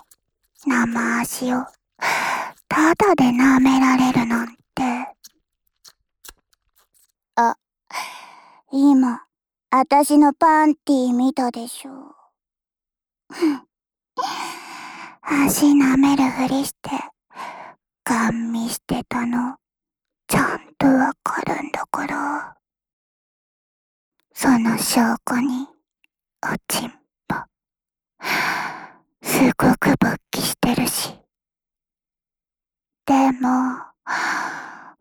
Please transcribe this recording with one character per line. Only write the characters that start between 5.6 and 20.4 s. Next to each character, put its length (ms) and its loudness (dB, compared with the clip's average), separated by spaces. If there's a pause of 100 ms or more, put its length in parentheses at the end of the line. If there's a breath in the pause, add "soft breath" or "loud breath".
あ、 200 2 (1160 loud breath)
今、 540 2 (440)
あ 160 2
た 180 4
し 140 4
の 140 6
パ 340 4
ン 80 4
テ 180 -4
ィ 180 2
ー 40 0
見 200 2
た 160 -2
で 180 -10
し 180 -16
ょ？ 300 -20 (1120)
<laughs> 380 -2 (1600 loud breath)
足 500 2
舐 240 6
め 200 6
る 140 2
ふ 180 -2
り 160 -2
し 100 -8
て、 160 -14 (1120 loud breath)
ガ 260 0
ン 220 -4
見 160 -4
し 140 -8
て 220 -6
た 220 -6
の、 320 -4 (720)
ち 80 -2
ゃ 200 0